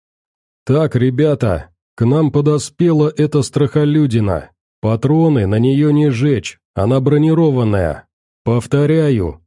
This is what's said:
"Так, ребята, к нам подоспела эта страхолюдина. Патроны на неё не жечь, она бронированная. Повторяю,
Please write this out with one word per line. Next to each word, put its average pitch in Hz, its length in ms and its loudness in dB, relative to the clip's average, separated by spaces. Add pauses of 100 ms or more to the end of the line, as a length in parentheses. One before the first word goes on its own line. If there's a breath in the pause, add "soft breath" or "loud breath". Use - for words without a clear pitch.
(640)
"Так, 147 300 0
ребята, 127 760 0 (240)
к 117 100 0
нам 147 260 2
подоспела 151 840 0
эта 151 260 0
страхолюдина. 139 1120 -2 (280)
Патроны 139 640 0
на 104 140 0
неё 139 320 2
не 147 180 2
жечь, 127 480 -2 (160)
она 120 280 0
бронированная. 131 1040 0 (380)
Повторяю, 131 1000 -2